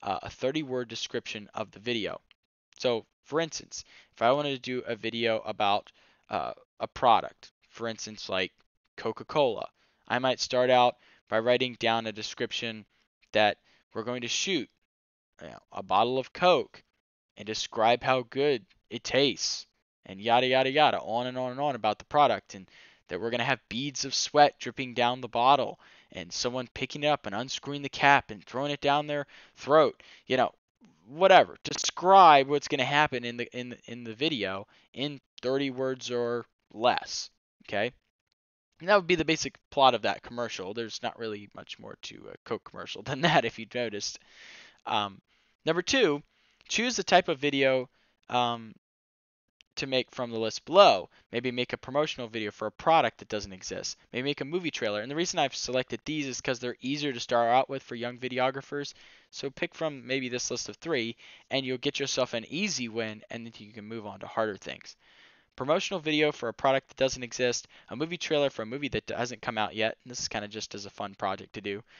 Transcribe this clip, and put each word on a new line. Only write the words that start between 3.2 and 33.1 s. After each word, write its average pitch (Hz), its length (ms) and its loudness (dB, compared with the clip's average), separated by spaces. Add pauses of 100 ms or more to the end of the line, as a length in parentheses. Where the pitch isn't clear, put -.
for 147 140 -4
instance, - 440 -8 (300)
if - 80 -8
I 117 100 4
wanted 143 240 0
to 123 40 -10
do 123 280 -6
a 117 80 -4
video 113 460 -2
about, 101 500 0 (380)
uh, 65 240 -4 (260)
a 113 80 -4
product, - 640 2 (180)
for 117 180 -10
instance, 107 420 -10
like 95 240 -2 (440)
Coca-Cola, 117 680 -2 (400)
I 123 120 -2
might 131 200 0
start 127 300 2
out 123 280 6 (300)
by 110 120 2
writing 123 400 4
down 113 260 2
a 110 60 -4
description 110 760 -8 (460)
that 107 260 4 (360)
we're 110 100 -6
going 123 180 -6
to 120 60 -6
shoot, 151 420 -2 (720)
you 80 60 -16
know, 58 120 -18 (120)
a 101 100 -8
bottle 110 380 2
of - 140 -10
Coke 175 500 2 (520)
and 104 120 -12
describe 117 560 2
how 131 180 2
good 131 420 0 (280)
it - 120 -10
tastes - 640 0 (400)
and 95 160 -14
yada, 120 240 4
yada, 131 240 2
yada, 135 300 4
on 117 260 -4
and 127 100 -8
on 127 140 -4
and 127 100 -10
on 143 140 -2
about 107 240 -2
the - 80 -20
product, 131 480 2
and 95 160 -18 (380)
that 87 120 -8
we're 113 120 -4
gonna 117 120 -2
have 127 260 -2
beads 135 360 -6
of 131 80 -6
sweat - 460 4
dripping 127 340 -8
down 123 280 0
the 120 60 -10
bottle 127 520 2 (320)
and 87 200 -12
someone 123 440 -4
picking 143 280 -6
it 147 40 2
up 147 180 0
and 101 80 -8
unscrewing 135 480 -8
the 139 80 -6
cap 143 400 4
and 104 160 -14
throwing 143 260 -4
it 143 100 -6
down 147 260 0
their 147 180 -4 (300)
throat, - 480 4 (240)
you 127 100 2
know, 117 160 2 (540)
whatever. 156 560 6
Describe 165 840 8
what's 143 200 -2
gonna 139 180 0
happen 143 380 0